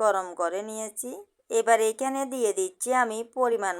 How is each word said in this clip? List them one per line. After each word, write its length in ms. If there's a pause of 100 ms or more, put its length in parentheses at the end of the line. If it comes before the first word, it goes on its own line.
গরম 320
করে 280
নিয়েছি। 480 (400)
এবার 280 (120)
এখানে 360
দিয়ে 260
দিচ্ছি 420
আমি 240 (160)
পরিমাণ 460